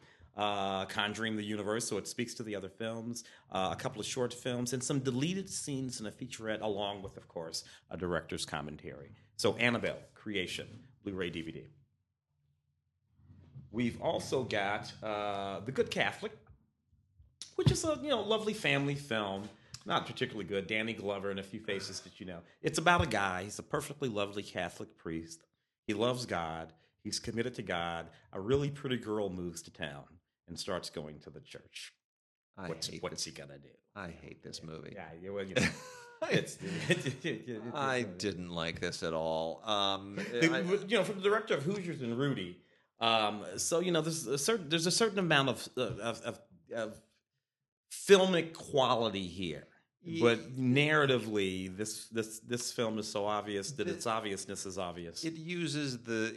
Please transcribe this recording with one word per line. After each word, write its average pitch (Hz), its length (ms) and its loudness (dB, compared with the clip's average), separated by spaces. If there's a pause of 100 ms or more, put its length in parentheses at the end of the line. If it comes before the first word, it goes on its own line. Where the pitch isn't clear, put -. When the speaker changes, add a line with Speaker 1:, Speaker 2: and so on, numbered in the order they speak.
(360)
Speaker 1:
Uh, 98 520 2
Conjuring 107 500 0
the 107 80 -2
universe, 107 420 0
so 104 100 -2
it - 120 -4
speaks 120 240 -4
to 123 100 -8
the 104 140 -4
other 95 100 -6
films. 113 560 -6 (260)
Uh, 95 220 2
a 85 60 -2
couple - 240 -4
of 101 40 -4
short 123 280 0
films 123 400 -2
and 123 100 -2
some 143 160 0
deleted 147 500 0
scenes 131 520 -4
in 107 60 -6
a 101 40 -4
featurette, 110 500 -4
along 101 400 0
with, - 140 -10
of - 140 -16
course, 82 340 -6 (280)
a - 40 -6
director's 85 500 0
commentary. 76 640 -8 (260)
So 98 180 4
Annabelle, 113 440 2 (140)
Creation, 90 540 -4 (380)
Blu-ray 92 240 -2
D 82 120 -6
V 80 120 -8
D. - 100 -12 (2000)
We've 117 300 0
also 156 420 0
got, 104 480 0 (120)
uh, 101 580 -2
The 110 100 -6
Good 214 200 0
Catholic, 156 400 0 (1200)
which - 160 6
is - 120 2
a, 302 180 2
you 294 80 -2
know, 233 120 4
lovely 214 320 2
family 143 420 4
film. 104 540 -2 (360)
Not - 220 2
particularly 110 380 -4
good. 98 220 0
Danny 110 260 0
Glover 98 360 -4
and 98 100 -2
a 95 40 -6
few 107 160 -10
faces 98 420 -4
that - 180 -18
you 101 60 -10
know. 87 140 -8 (220)
It's 151 180 0
about 175 240 6
a 156 40 2
guy. 98 360 2
He's 104 160 -8
a - 40 -8
perfectly 143 460 -4
lovely 101 340 0
Catholic - 540 -6
priest. 82 480 -8 (400)
He 107 80 0
loves 123 320 2
God. 82 480 -2 (300)
He's 104 160 -4
committed 117 360 -2
to 120 60 -6
God. 85 460 -2 (260)
A 95 80 -6
really 139 300 2
pretty 131 260 -2
girl 107 320 0
moves 87 340 -6
to - 80 -18
town 71 340 -8 (420)
and 85 120 -10
starts 87 300 -4
going 76 300 -8
to - 100 -18
the 76 100 -16
church. - 540 -16 (640)
Speaker 2:
I 92 120 -6
Speaker 1:
What's, 80 180 -4
Speaker 2:
hate 80 160 -6
Speaker 1:
what's - 200 -4
Speaker 2:
this. - 20 -2
Speaker 1:
he 80 140 -8
gonna 71 200 -14
do? 71 100 -20 (260)
Speaker 2:
I 98 140 -8
hate 78 320 -16
this 82 220 -12
Speaker 1:
Yeah. 80 80 -12
Speaker 2:
movie. 80 240 -10
Speaker 1:
Yeah, 90 100 -12 (160)
yeah, 92 80 -8
well, 98 160 -4
you 98 100 -10
know, - 60 6 (340)
Speaker 2:
<laughs> - 360 -6
Speaker 1:
it's, - 260 2 (140)
<laughs> 151 180 -2
it's, 160 160 2
it's, 131 200 -4
it's, 120 220 -4
it's 113 120 -6 (160)
Speaker 2:
I 131 220 2
Speaker 1:
it's 98 260 -2
Speaker 2:
didn't 90 260 -2
like 85 300 -2
this 87 240 -2
at 82 100 0
all. 80 560 0
Um, 98 460 2
Speaker 1:
The, 120 360 4
Speaker 2:
I - 80 2 (280)
Speaker 1:
you 220 100 4
know, 185 60 4
from 196 140 -4
the 190 60 -4
director 214 300 2
of 143 100 0
Hoosiers 170 380 -2
and 117 160 -2
Rudy. 107 400 0 (420)
Um, 107 440 4 (140)
so, 170 240 2
you 180 100 2
know, 156 100 6
there's 156 240 -2
a 131 120 0
certain, 190 320 2
there's 165 180 4
a 175 40 6
certain 202 280 4
amount 147 300 6
of, - 180 -2 (100)
of, 107 220 0
of, 110 400 -4 (340)
of 110 280 -4 (880)
filmic 185 640 8
quality 117 720 4
here. 85 400 -4 (340)
Speaker 2:
Ye- 165 200 -2
Speaker 1:
But 120 360 6
narratively, 120 1160 4
this, 107 320 -6
this, 110 320 -2
this 120 320 -4
film 110 280 0
is 104 80 -4
so 101 180 0
obvious 104 460 0
that 104 160 -2
Speaker 2:
The - 60 0
Speaker 1:
its - 120 -6
obviousness 104 600 -2
is 92 120 -6
obvious. 87 480 -6
Speaker 2:
It 160 80 -4
uses 151 720 -4
the, 110 340 0